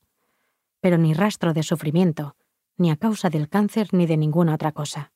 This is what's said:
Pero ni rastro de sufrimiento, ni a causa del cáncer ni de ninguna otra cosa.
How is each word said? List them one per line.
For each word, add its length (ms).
Pero 180
ni 160
rastro 400
de 80
sufrimiento, 720
ni 140
a 60
causa 340
del 180
cáncer 440
ni 140
de 100
ninguna 360
otra 200
cosa. 440